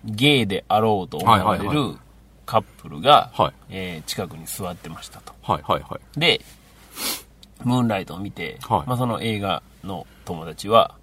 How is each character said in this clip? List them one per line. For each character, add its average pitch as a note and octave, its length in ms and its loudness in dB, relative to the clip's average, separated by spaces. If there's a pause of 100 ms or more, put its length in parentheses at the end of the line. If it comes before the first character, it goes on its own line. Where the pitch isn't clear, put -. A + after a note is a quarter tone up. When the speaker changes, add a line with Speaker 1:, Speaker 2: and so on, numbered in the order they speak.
Speaker 1:
ゲ B2 360 4
イ G#2+ 60 2
で F#2+ 220 -4
あ G#2+ 120 4
ろ G#2+ 260 2
う - 20 -16
と D2+ 100 -8
思 F2 80 0
わ G#2 100 8
れ F#2+ 60 4
る G2+ 60 4
Speaker 2:
は G2+ 80 4
い - 20 -4
は - 160 -2
い - 20 2
は A#2+ 160 0
い。 - 40 -14 (500)
Speaker 1:
カ A2+ 120 2
ッ G2 40 2 (200)
プ - 60 -18
ル D2 120 -12
が、 B2 340 6
Speaker 2:
は E2+ 160 2
い。 - 20 -20 (180)
Speaker 1:
え F2+ 340 -10
ー、 - 40 -14
近 G2 180 -6
く D#2 100 -16
に D#2+ 100 -16
座 F#2 220 -8
っ F2 80 -8
て - 120 -18
ま D#2+ 140 -14
し - 60 -16
た - 120 -20
と。 - 120 -20 (100)
Speaker 2:
は F2+ 160 -2
い - 40 -12
は D#2 160 -2
い D2 100 -8
は - 100 -10
い。 - 200 -14
Speaker 1:
で、 D3+ 220 2 (1200)
ム B2 140 2
ー B2 40 2
ン A#2 60 2
ラ G2+ 120 0
イ F2 60 -10
ト - 80 -12
を F2 40 -10
見 G2 140 -8
て、 - 300 -10
Speaker 2:
は G#2 220 0
い。 C#3 40 -8
Speaker 1:
ま B2+ 60 0
あ、 - 20 -2
そ B2+ 100 0
の A2 140 -2
映 G#2+ 200 -2
画 F#2+ 220 -2 (220)
の F#2 220 -10 (180)
友 E2 200 -10
達 E2 240 -12
は G#2+ 340 4